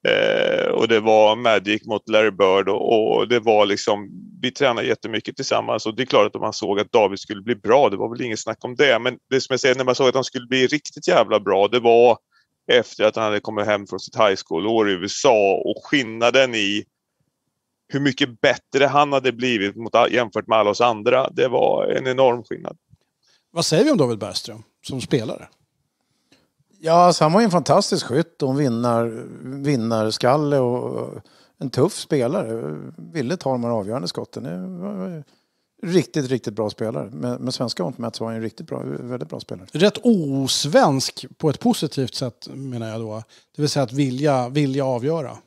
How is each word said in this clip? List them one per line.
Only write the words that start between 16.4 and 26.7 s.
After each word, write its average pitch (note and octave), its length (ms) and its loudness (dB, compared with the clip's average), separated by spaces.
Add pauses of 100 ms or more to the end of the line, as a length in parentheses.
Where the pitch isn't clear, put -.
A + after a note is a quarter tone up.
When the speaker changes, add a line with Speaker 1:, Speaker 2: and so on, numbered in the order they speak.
Speaker 1:
i G#2 300 -2 (1080)
hur C#3 80 -2
mycket C3 400 -2
bättre C3+ 460 2
han C#3+ 260 2
hade C3 200 0
blivit A2+ 440 -2
mot, A2 180 -12 (160)
jämfört A2 360 -2
med A2+ 120 2
alla G#2 120 4
oss G2+ 100 -2
andra, B2 500 2
det C3 180 0
var - 380 0
en - 200 -2
enorm B2+ 380 2
skillnad. G1+ 320 -12 (760)
Speaker 2:
Vad E3 160 -2
säger F3 180 4
vi D#4 60 4
om C4+ 80 4
David A#2+ 200 2
Bergström G#2+ 440 -10 (240)
som C3 140 -8
spelare? - 480 -4 (1400)